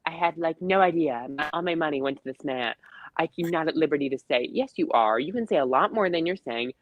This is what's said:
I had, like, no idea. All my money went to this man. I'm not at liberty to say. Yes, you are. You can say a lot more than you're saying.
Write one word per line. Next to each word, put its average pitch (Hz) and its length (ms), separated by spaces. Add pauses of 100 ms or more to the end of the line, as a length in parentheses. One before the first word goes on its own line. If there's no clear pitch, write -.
I 165 60
had, 165 260
like, 165 240
no 185 200
idea. 156 460 (260)
All 170 80
my 175 140
money 151 260
went 139 160
to - 60
this 131 200
man. 127 300 (440)
I'm 165 120 (200)
not 160 180
at 156 80
liberty 147 340
to 131 100
say. 127 320
Yes, 262 240
you 170 160
are. 113 280
You 151 140
can 233 140
say 180 100
a 139 80
lot 139 280
more 208 160
than 170 160
you're 180 100
saying. 123 460